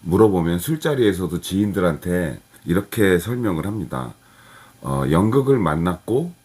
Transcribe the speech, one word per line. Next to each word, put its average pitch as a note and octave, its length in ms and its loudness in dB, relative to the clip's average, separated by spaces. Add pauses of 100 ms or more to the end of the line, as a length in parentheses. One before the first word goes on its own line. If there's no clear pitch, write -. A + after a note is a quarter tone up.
물어보면 F2 560 4
술자리에서도 G#2 800 -2
지인들한테 F2+ 1000 -2 (260)
이렇게 F#2+ 520 2
설명을 G2+ 480 -4
합니다. C#2 460 -8 (720)
어, C#2 280 -4
연극을 B2 480 4
만났고 F2+ 760 -2 (120)